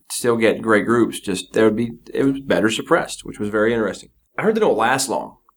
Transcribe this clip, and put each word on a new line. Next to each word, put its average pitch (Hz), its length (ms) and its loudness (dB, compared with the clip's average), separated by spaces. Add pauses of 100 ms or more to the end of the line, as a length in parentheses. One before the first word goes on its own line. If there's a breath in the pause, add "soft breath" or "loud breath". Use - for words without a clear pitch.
(100)
still 117 260 0
get 110 240 2
great 110 240 2
groups. 113 360 2
Just, - 320 -6
there 110 120 2
would 110 120 4
be, 117 160 -4 (200)
it - 120 0
was 139 160 0
better 107 300 2
suppressed, 151 540 -2
which - 140 -14
was 107 100 -4
very 107 240 2
interesting. 107 380 -4 (260)
I - 60 -4
heard 214 120 2
they 220 60 0
don't 156 160 2
last 123 320 0
long. 71 300 -6 (180)